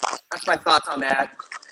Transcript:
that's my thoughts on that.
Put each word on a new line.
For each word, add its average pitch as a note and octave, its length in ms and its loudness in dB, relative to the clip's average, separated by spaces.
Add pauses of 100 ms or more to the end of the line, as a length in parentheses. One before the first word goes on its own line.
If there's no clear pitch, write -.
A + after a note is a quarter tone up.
(320)
that's - 140 -10
my E3+ 100 2
thoughts D#3 320 2
on D3 120 -4
that. C3+ 360 0 (360)